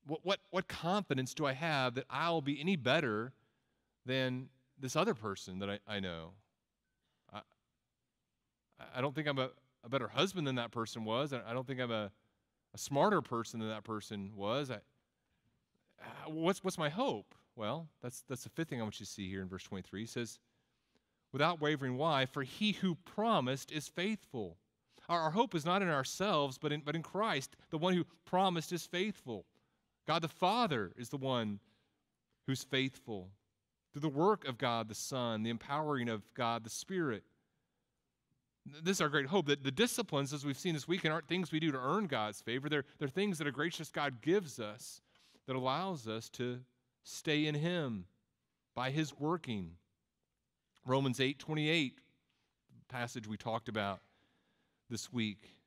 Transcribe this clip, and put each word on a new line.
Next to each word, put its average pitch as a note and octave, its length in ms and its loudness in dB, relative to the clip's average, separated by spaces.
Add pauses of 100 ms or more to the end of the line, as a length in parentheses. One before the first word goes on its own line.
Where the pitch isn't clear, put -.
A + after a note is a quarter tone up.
What, D3+ 160 -4
what, F#3 160 2 (120)
what F#3 180 0
confidence D#3+ 640 0
do D#3 100 -2
I C3+ 80 2
have C3+ 440 2
that C3 120 -2
I'll E3 320 2
be C#3+ 200 -2
any F3+ 160 4
better B2 560 2 (760)
than B2+ 420 0 (300)
this C3 160 -6
other F#3 200 4
person G2 440 -6
that G2+ 100 -2
I, G2+ 100 -2 (100)
I G#2 100 -4
know? E2+ 320 -6 (1040)
I, G#3 60 -10 (1500)
I B2+ 60 -4
don't C#3 120 0
think D3 140 -4
I'm C#3 140 0
a, C3 100 -2 (320)
a A#2 60 -16
better B2 180 0
husband E3+ 400 0
than C3 80 0
that A#2+ 160 -2
person A2+ 340 -4
was. B2+ 280 0
I, B2 160 -4
I A#2 40 -6
don't B2+ 140 -4
think B2+ 140 -4
I'm B2 100 0
a, G#2+ 220 0 (600)
a - 40 -12
smarter E3 420 4
person A#2 380 -4
than A2 120 -4
that G#2+ 140 -6
person G#2 520 -6
was. B2 340 -2
I, B2 40 -4
uh, - 1600 -18
what's, E3 320 2
what's F#3+ 160 -2
my D#3 100 2
hope?" E3 460 -2 (220)
Well, C3 320 -2 (140)
that's, B2 260 -8
that's B2+ 160 -6
the A#2 60 -14
fifth D#3+ 180 -4
thing B2+ 120 -4
I - 40 0
want G#2+ 160 -6
you G2+ 60 -10
to - 40 -12
see G2 200 -6
here F#2+ 100 -4
in F#2+ 80 -6
verse F#2 160 -10
twenty-three. F#2+ 380 -8
He A2+ 40 -6
says, A#2 320 -6 (960)
"Without D#3 280 2
wavering." C#3 360 2
Why? C#3+ 300 4
"For C#3 160 -4
he G#3 300 0
who F#3 220 0
promised D3+ 800 0
is D3+ 160 -4
faithful." C#3 680 -4 (500)
Our, E3+ 140 2
our D#3 80 4
hope G#3 240 2
is D3+ 100 2
not F3+ 160 4
in F#3+ 80 2
ourselves, C#3+ 680 2
but D3+ 120 -2
in, D3+ 140 -2
but D3 100 -2
in E3 80 0
Christ. F#3 540 -2 (140)
The D#3+ 80 -2
one F3+ 160 4
who E3 100 4 (200)
promised F3+ 480 2
is E3+ 120 -4
faithful. F3 600 -4 (600)
God D#3+ 140 4
the D#3+ 80 -2
Father F3+ 680 2
is A#2+ 100 -10
the D3 80 -6
one A#2+ 420 0 (880)
who's C3+ 160 -2
faithful A#2+ 680 -4 (600)
through D3 100 -8
the D#3 60 2
work E3 380 2
of B2 120 -4
God A#2 300 2
the G#2+ 60 -8
Son, A#2 480 -2
the A2+ 80 0
empowering C#3 600 -2
of G#2+ 120 -2 (120)
God A#2 280 0
the A2+ 80 -12
Spirit. D3+ 540 -4 (1600)
This F#3+ 160 4
is - 20 2
our D#3 80 6
great C#3+ 180 4
hope, E3 200 4
that C#3+ 160 4
the C3+ 80 2
disciplines, C#3+ 600 2
as C#3+ 120 -6
we've C#3 140 -2
seen F3 160 0
this C#3+ 140 -4
weekend, E3 260 2
aren't E3 140 -4
things F3 240 0
we D#3 80 2
do D#3+ 120 2
to C3+ 60 0
earn E3 280 2
God's G#2+ 340 0
favor. C3+ 280 -2
They're, D3 160 2 (140)
they're D3 100 -2
things F#3+ 300 0
that D3 80 0
a C#3+ 60 0
gracious D#3 380 -4
God C#3 320 -2
gives E3 380 2
us G#2+ 400 -8 (460)
that C3 80 -4
allows C3+ 540 0
us A2 220 -4
to B2 280 -4 (460)
stay D3+ 420 0
in D3+ 80 0
Him D3 500 0 (720)
by B2+ 160 -2
His D3+ 280 0
working. B2+ 540 -2 (1120)
Romans C3 360 2
eight C3+ 180 2
twenty-eight, D3+ 600 0 (880)
passage B2 380 -6
we G#2+ 100 -6
talked A2 320 -4
about G2+ 320 -2 (880)
this - 240 -8
week A2 360 -2 (180)